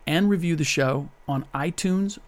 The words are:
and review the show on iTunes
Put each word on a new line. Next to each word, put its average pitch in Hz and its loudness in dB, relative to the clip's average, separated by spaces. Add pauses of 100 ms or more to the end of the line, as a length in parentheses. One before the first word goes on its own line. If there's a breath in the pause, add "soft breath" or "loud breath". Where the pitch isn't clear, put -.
and 180 2
review 170 2
the 151 0
show 139 0 (180)
on 139 -2 (100)
iTunes 185 -2